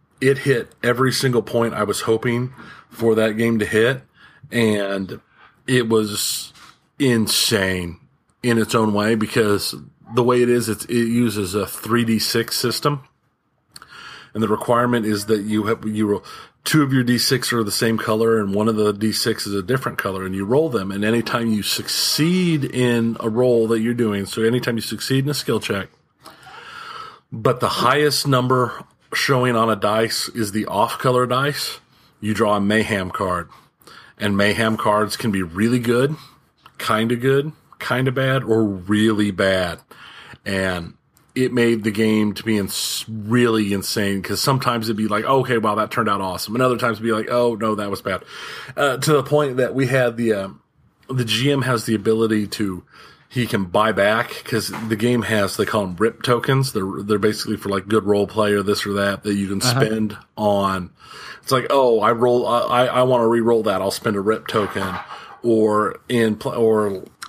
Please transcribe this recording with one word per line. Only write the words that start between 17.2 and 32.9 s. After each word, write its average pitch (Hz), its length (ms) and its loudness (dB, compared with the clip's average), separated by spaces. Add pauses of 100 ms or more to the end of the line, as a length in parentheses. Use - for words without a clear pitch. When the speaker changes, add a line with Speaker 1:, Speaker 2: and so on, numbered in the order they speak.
Speaker 1:
are 117 120 0
the 101 80 -4
same 113 260 0
color 113 420 0
and 98 140 -2
one 104 140 2
of 113 80 2
the 107 180 2
D 107 180 -2
six - 360 -2
is 101 80 -4
a 98 80 -4
different 131 340 -4
color, 95 260 -4
and 95 120 -6
you 98 100 -4
roll 143 240 0
them, 98 220 -4
and 101 120 -4
anytime 117 460 0
you 104 140 0
succeed 165 1000 0
in 120 560 0
a 113 100 -2
roll 117 380 4
that 113 120 2
you're 117 160 0
doing, 104 320 0
so 113 160 -4
anytime 120 320 0
you 107 60 -4
succeed 131 420 -2
in 147 80 -2
a - 20 -2
skill 120 260 -2
check, 98 300 -6 (1400)
but 117 280 -2
the 98 100 0
highest 139 580 2
number 127 580 0 (280)
showing 127 440 2
on 113 120 2
a 107 60 2
dice 104 540 0
is 107 240 -4
the 107 140 -2
off-color 123 580 0
dice, 135 540 -4 (420)
you 107 120 -2
draw 104 220 2
a 101 60 0
mayhem 101 500 0